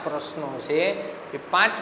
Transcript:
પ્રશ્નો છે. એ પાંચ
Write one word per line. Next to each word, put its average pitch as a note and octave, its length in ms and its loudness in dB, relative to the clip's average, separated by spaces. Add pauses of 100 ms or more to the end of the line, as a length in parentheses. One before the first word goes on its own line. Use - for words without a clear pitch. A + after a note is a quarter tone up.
પ્રશ્નો D3 540 -4
છે. E3+ 340 2 (400)
એ C#3+ 60 -6 (120)
પાંચ G#3+ 320 6